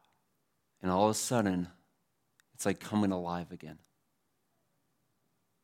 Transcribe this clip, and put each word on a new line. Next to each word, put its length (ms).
And 80
all 140
of 80
a 20
sudden, 540
it's 140
like 120
coming 320
alive 420
again. 260